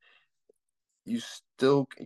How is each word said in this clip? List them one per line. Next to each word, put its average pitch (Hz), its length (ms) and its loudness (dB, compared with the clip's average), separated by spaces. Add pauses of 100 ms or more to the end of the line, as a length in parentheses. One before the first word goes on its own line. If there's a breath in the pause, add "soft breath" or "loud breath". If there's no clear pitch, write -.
(1040 soft breath)
you 117 160 -6
still - 680 0 (180)